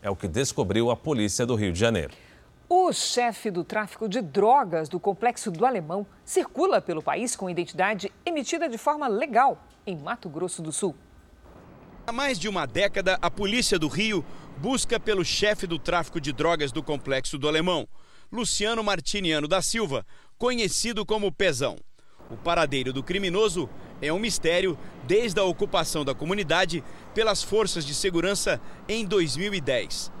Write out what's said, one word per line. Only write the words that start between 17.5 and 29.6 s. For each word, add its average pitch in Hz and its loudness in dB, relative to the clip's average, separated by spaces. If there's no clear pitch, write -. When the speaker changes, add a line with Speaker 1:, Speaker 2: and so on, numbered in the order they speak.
Speaker 3:
Luciano 220 0
Martiniano 180 0
da 180 4
Silva, 160 -2
conhecido 226 0
como 202 0
Pezão. 139 0
O 117 -12
paradeiro 147 0
do 131 -4
criminoso 180 0
é 151 0
um 180 0
mistério 180 2
desde 208 4
a 202 6
ocupação 175 0
da 131 0
comunidade 170 0
pelas 214 2
forças 196 2
de 143 -6
segurança 185 0
em 220 -2
dois 175 2
mil 196 -2
e 190 0